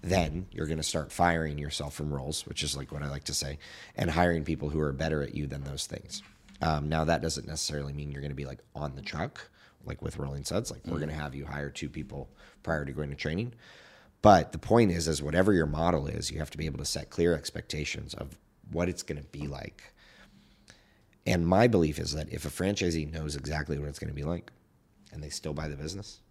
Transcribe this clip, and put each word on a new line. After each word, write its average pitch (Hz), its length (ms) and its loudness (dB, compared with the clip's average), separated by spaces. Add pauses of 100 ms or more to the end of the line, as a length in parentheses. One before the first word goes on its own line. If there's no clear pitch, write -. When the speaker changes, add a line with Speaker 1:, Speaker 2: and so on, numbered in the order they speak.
Speaker 1:
Then 90 480 2
you're 78 160 -4
gonna 80 160 -2
start 76 280 -2
firing 82 460 4
yourself 73 380 -6
from 76 180 -4
roles, 71 320 -4
which - 160 -6
is, 69 160 -2
like, 69 140 -10
what 73 100 -6
I 71 80 -4
like 69 160 -6
to 73 80 -6
say, 73 240 -4 (380)
and 85 160 2
hiring 85 320 4
people 76 260 -2
who 78 100 0
are 73 140 0
better 76 300 0
at 64 100 -6
you 73 140 -4
than 69 160 -6
those 69 240 -6
things. - 340 -10 (400)
Um, 76 260 2
now, 80 180 2
that 80 180 2
doesn't 78 240 -4
necessarily 73 460 -4
mean 73 180 -6
you're 69 100 -8
gonna 71 140 -6
be, 69 100 -6
like, 69 140 -12 (160)
on 71 200 -6
the 69 60 -12
truck, - 480 -6 (360)
like - 180 -8
with - 140 -6
Rolling 71 260 -6
Suds. 92 260 -2
Like, - 160 -12
we're 80 80 -4
Speaker 2:
Mm-hmm. 71 60 -2 (100)
Speaker 1:
gonna 76 40 -6
have 73 200 -6
you 69 140 -8
hire 71 240 -6
two 73 180 -8
people 69 400 -10 (320)
prior 78 240 0
to 69 60 -8
going 71 180 -4
to 71 60 -6
training. 95 380 -2 (680)
But 98 300 10
the 80 80 -8
point 110 320 6
is, 82 160 0
is 73 160 0
whatever 87 280 6
your 82 140 8
model 76 400 2
is, 73 240 -6
you 76 80 -8
have 78 140 -6
to 73 80 -10
be 80 80 -2
able 71 100 -4
to 73 80 -6
set - 240 -4
clear 85 240 4
expectations 73 800 -4
of - 240 -10 (320)
what 87 200 2
it's 87 140 -4
gonna 73 200 -6
be 73 240 -8
like. - 460 -10 (1300)
And 90 200 4
my 98 220 8
belief 82 300 6
is 76 160 -4
that 78 180 -4
if 78 140 -8
a 73 40 -4
franchisee 87 640 0
knows 76 240 -4
exactly 73 440 -4
what 71 100 -4
it's 71 100 -12
gonna 73 140 -6
be 71 100 -6
like 85 280 -4 (600)
and 76 120 -10
they 73 60 -10
still 78 240 -6
buy 78 140 -4
the 73 80 -6
business 85 440 -10 (120)